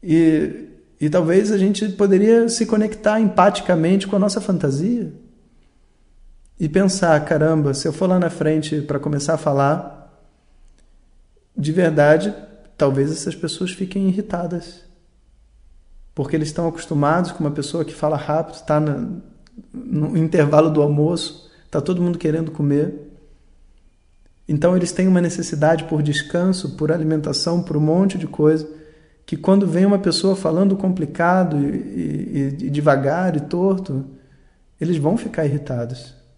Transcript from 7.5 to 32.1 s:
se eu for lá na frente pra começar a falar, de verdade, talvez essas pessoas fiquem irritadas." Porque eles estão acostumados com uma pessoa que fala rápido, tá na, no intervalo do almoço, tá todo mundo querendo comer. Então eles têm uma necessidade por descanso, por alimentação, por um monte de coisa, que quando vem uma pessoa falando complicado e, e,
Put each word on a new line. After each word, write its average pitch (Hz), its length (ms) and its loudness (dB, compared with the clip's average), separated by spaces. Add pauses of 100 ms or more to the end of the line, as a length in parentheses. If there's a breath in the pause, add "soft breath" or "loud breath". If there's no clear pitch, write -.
se 139 120 -4
eu 151 60 -2
for 190 140 -2
lá 185 100 4
na 175 140 2
frente 151 500 -2
pra 143 180 -4
começar 147 360 -2
a - 20 -4
falar, 143 640 0 (1500)
de 151 160 -2
verdade, 160 640 2 (420)
talvez 139 360 0
essas 156 240 -8
pessoas 175 360 -6
fiquem 196 360 -4
irritadas." 180 760 -6 (1300)
Porque 143 200 -4
eles 156 140 -2
estão 170 180 -4
acostumados 160 640 -2
com - 120 -6
uma 143 60 0
pessoa 151 340 -6
que - 80 -8
fala 151 240 -2
rápido, 151 520 -6
tá 151 120 2
na, 143 300 -2 (640)
no 151 420 -4
intervalo 160 540 4
do 151 100 2
almoço, 147 680 0 (220 soft breath)
tá 151 100 -2
todo 180 220 -2
mundo 170 160 -2
querendo 160 320 -2
comer. 147 420 0 (1500)
Então 165 300 2
eles 175 140 0
têm 185 160 0
uma 185 120 6
necessidade 160 680 0
por 151 180 -2
descanso, 170 720 -2
por 156 160 -2
alimentação, 156 720 -2
por 156 120 -6
um 147 40 2
monte 175 400 2
de 160 80 -6
coisa, 156 420 2 (560 loud breath)
que - 100 -6
quando 196 300 2
vem 175 220 2
uma 202 100 4
pessoa 190 380 0
falando 190 400 0
complicado 175 840 0
e, 143 80 0
e, 143 1000 -4